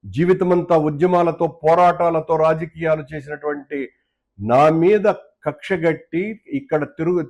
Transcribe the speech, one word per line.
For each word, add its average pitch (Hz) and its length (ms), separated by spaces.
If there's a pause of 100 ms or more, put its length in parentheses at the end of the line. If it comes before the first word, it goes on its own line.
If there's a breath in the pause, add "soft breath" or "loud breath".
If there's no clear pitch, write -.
జీవితమంతా 175 720
ఉద్యమాలతో, 165 680 (100)
పోరాటాలతో 170 800
రాజకీయాలు 160 640
చేసినటువంటి 147 760 (600)
నా 117 240 (120)
మీద 190 300 (360)
కక్షగట్టి, 160 840 (300)
ఇక్కడ 143 360
తిరుగు-, 170 400